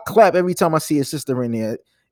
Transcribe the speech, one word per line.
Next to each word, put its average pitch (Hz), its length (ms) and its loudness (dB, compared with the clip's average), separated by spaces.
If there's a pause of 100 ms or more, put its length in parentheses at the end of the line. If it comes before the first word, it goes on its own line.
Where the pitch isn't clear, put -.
clap 202 280 4
every 180 200 0
time 165 200 0
I 160 40 0
see 151 200 -2
a 139 60 0
sister 131 400 -6
in 117 80 -4
there. 110 260 -4 (340)